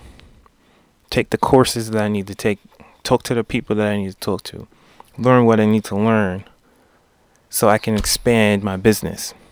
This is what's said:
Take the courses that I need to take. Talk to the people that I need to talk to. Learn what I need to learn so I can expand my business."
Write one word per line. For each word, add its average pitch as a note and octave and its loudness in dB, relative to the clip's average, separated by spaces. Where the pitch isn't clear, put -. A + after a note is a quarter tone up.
Take - -2
the A2+ -2
courses A#2+ 2
that A2 0
I G#2 -2
need G2+ -4
to G2+ -12
take. G#2 -4
Talk B2 0
to C3 -4
the A#2 -2
people A2+ -4
that G#2+ 0
I G#2 -2
need F#2+ -6
to - -20
talk F#2+ -6
to. - -16
Learn B2 4
what A2+ 4
I G#2+ 2
need G#2+ 2
to G2 -8
learn G#2 -2
so - 0
I G#2+ 4
can A2 -4
expand G#2 0
my F#2+ -4
business." G#2 0